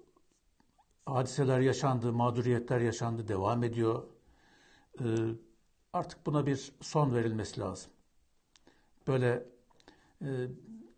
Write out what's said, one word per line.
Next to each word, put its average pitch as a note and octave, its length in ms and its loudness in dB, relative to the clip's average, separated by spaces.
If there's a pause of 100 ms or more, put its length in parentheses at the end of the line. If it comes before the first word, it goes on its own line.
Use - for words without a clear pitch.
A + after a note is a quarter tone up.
(1080)
hadiseler B2+ 540 2
yaşandı, B2+ 520 2
mağduriyetler A#2+ 680 2
yaşandı, A#2 480 -2
devam G#2+ 340 2
ediyor. A#2 400 2 (960)
E, B2+ 40 -4 (880)
artık - 340 -6
buna D3 200 2
bir C#3 340 -2
son C#3+ 340 0
verilmesi A2+ 460 -2
lazım. F#2+ 300 -8 (1160)
Böyle, B2 400 2 (760)
e, C3 260 -4 (500)